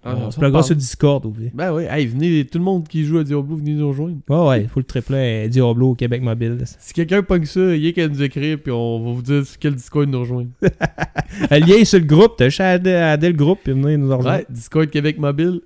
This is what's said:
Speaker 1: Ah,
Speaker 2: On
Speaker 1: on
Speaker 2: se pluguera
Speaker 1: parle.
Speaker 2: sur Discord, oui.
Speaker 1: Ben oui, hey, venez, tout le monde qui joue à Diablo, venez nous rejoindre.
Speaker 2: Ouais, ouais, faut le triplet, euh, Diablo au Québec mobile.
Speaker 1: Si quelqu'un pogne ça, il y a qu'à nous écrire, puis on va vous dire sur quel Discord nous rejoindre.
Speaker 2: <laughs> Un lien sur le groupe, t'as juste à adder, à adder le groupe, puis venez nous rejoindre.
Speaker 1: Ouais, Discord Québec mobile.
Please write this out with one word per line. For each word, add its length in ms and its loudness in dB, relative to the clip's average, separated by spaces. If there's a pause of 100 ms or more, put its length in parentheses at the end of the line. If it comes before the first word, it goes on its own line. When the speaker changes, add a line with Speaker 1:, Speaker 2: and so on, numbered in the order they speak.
Speaker 1:
Ah, 80 -4
Speaker 2:
On 100 -6
Speaker 1:
on 40 -8
Speaker 2:
se 60 -10
pluguera 220 2
Speaker 1:
parle. 60 6
Speaker 2:
sur 120 2
Discord, 480 0
oui. 280 -8
Speaker 1:
Ben 200 -4
oui, 160 -4
hey, 180 -2
venez, 380 0
tout 140 -6
le 40 -2
monde 240 -2
qui 160 -4
joue 140 -2
à 80 0
Diablo, 320 -4
venez 160 -4
nous 160 -2
rejoindre. 280 -6 (120)
Speaker 2:
Ouais, 180 2
ouais, 220 2
faut 100 -4
le 60 -4
triplet, 600 -4
euh, 40 -2
Diablo 400 2
au 60 0
Québec 260 -4
mobile. 380 -4 (200)
Speaker 1:
Si 140 -20
quelqu'un 300 0
pogne 200 0
ça, 320 0
il 80 -2
y 60 0
a 20 -4
qu'à 160 0
nous 160 -2
écrire, 340 -4
puis 140 -8
on 320 -4
va 80 -6
vous 100 -6
dire 240 -2
sur 140 -20
quel 160 -2
Discord 320 -2
nous 140 -4
rejoindre. 280 -6 (120)
Speaker 2:
<laughs> 920 -4
Un 80 6
lien 240 8
sur 160 6
le 60 2
groupe, 320 6
t'as 100 4
juste 140 -2
à 100 2
adder, 220 2
à 180 2
adder 160 2
le 80 2
groupe, 300 2
puis 80 -2
venez 240 2
nous 80 0 (100)
rejoindre. 240 0
Speaker 1:
Ouais, 100 -8
Discord 400 -2
Québec 300 -2
mobile. 460 -2